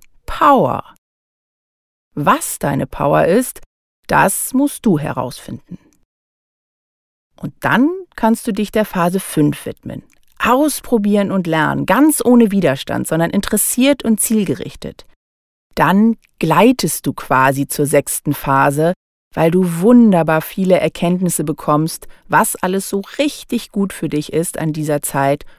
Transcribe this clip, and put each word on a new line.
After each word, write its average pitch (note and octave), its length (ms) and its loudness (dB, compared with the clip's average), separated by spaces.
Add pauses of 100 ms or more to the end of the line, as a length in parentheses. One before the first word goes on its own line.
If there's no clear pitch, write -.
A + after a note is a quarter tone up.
(260)
Power. - 680 2 (1200)
Was G3+ 440 0
deine C#3+ 280 -2
Power D3+ 380 0
ist, G#3+ 360 0 (460)
das D#3+ 460 0
musst C#4 320 -2
du F3+ 120 4
herausfinden. C3+ 800 -10 (1600)
Und - 260 -12
dann G#3 280 2 (260)
kannst A3+ 320 0
du A3+ 40 -2
dich G3+ 200 -6
der G#3+ 140 0
Phase F3+ 340 -2
fünf D3 460 -2
widmen. - 380 -12 (340)
Ausprobieren G#3+ 920 0
und F#3 160 -2
lernen, C#3+ 380 0
ganz C#4+ 380 2
ohne A#3 280 6
Widerstand, C#3 560 -2
sondern E3 220 0
interessiert A#3+ 720 0
und A3 160 0
zielgerichtet. - 840 -4 (720)
Dann G3+ 420 2 (220)
gleitest F#3 680 2
du C3 60 -2
quasi C3+ 540 0
zur - 180 -2
sechsten C#3+ 480 -2
Phase, C#3+ 600 0 (400)
weil E3 180 2
du F3 280 0
wunderbar F#3 600 4
viele F#3 380 0
Erkenntnisse F3 640 -2
bekommst, D3+ 640 -2 (200)
was F3+ 280 2
alles F#3+ 340 -4
so G3 120 -4 (180)
richtig - 520 -6
gut G3 220 -2
für D#3+ 160 -6
dich D3+ 240 -4
ist E3 240 -4
an D#3 160 -4
dieser D3+ 280 -4
Zeit C#3 440 -2 (140)